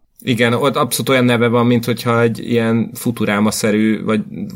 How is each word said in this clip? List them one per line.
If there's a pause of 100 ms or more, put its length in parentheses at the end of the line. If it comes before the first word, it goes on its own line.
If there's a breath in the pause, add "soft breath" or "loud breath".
(180)
Igen,
ott
abszolút
olyan
neve
van,
mint
hogyha
egy
ilyen
Futurama-szerű,
vagy (340)